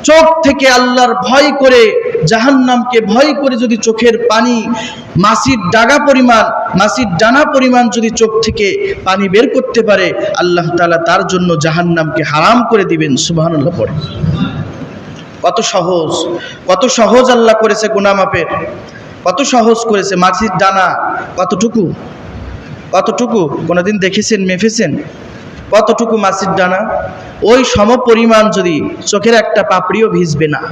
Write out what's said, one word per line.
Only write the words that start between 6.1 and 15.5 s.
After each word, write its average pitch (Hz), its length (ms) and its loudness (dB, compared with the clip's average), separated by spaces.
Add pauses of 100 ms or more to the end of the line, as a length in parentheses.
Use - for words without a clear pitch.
মাছির 214 280 0 (100)
ডানা 247 280 4
পরিমাণ 254 440 2
যদি 226 200 -2
চোখ 220 340 0
থেকে 196 600 -2
পানি 190 260 0
বের 214 240 2
করতে 247 280 0
পারে, 190 320 2 (240)
আল্লাহ 170 380 0
তাআলা 170 220 2
তার 170 300 0
জন্য 175 320 0
জাহান্নামকে 160 640 -2
হারাম 175 460 2
করে 208 160 2
দিবেন। 156 300 0
সুবহানাল্লাহ 156 640 -2
পড়ে। 110 140 -2 (1500)
কত 185 180 0